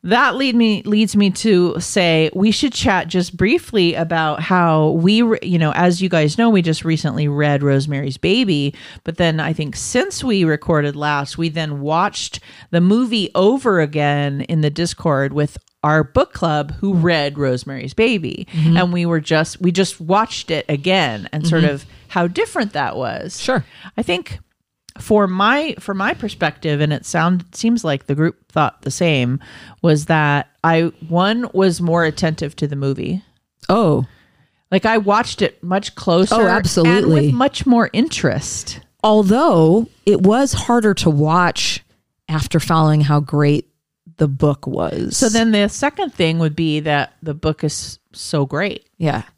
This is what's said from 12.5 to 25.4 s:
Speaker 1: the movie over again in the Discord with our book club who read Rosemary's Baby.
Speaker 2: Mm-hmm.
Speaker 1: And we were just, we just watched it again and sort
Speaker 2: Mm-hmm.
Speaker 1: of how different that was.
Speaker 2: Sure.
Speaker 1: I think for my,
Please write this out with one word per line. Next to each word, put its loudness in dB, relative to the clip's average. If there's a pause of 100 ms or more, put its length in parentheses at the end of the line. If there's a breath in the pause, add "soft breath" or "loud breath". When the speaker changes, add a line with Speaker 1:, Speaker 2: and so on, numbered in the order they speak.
Speaker 1:
the 2
movie 2
over 2
again -2
in -2
the 2
Discord -2
with -2 (280)
our 2
book 0
club -2
who -2
read 0
Rosemary's -4
Baby. -2
Speaker 2:
Mm-hmm. 2
Speaker 1:
And 2
we -2
were 0
just, -2
we 2
just -2
watched -2
it -4
again -2
and -4
sort 2
Speaker 2:
Mm-hmm. 2
Speaker 1:
of -12 (220 soft breath)
how 0
different -4
that -4
was. -8
Speaker 2:
Sure. -2 (320 loud breath)
Speaker 1:
I -4
think -6 (600)
for 2
my, 0